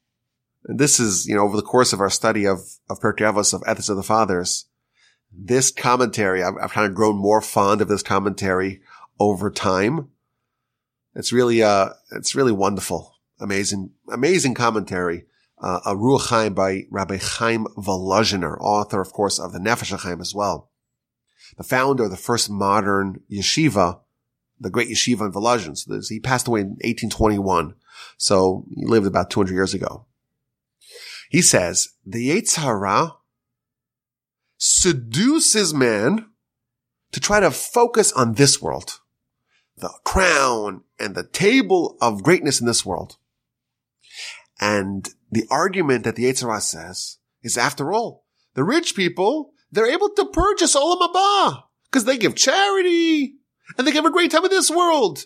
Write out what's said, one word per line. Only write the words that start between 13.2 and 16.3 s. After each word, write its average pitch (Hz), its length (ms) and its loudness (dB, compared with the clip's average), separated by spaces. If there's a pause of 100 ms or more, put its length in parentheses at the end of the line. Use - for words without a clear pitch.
amazing, 101 500 -6 (220)
amazing 135 420 0
commentary. 98 720 -2 (360)
Uh, 90 240 -4
a 101 100 -2
Ruach 120 320 0
Chaim 110 260 0